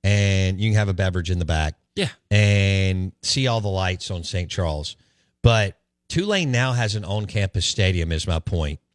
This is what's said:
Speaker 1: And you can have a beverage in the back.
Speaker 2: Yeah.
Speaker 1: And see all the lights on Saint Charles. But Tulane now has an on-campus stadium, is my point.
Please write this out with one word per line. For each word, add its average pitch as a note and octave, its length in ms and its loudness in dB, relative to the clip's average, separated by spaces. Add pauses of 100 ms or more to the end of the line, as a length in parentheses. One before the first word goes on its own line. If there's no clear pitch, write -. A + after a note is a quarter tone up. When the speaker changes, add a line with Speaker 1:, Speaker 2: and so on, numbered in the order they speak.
Speaker 1:
And G2 580 2
you A2 80 0
can G#2+ 60 2
have G#2 140 2
a F#2+ 40 0
beverage F2+ 380 -2
in F2 80 0
the E2+ 60 -2
back. D#2 300 -2 (200)
Speaker 2:
Yeah. G3 140 -2 (200)
Speaker 1:
And G2 840 2 (100)
see C3+ 240 0
all A2+ 140 0
the G2+ 80 -2
lights F#2 420 -2
on F2 140 -6
Saint F2 260 -6
Charles. D#2 460 -4 (440)
But A2 380 2 (300)
Tulane F#3 420 0
now B2+ 220 2
has A2 220 0
an G#2 100 -6
on-campus G2 600 -2
stadium, F2+ 460 0
is D#2 160 -2
my E2 120 0
point. D2+ 420 -4 (140)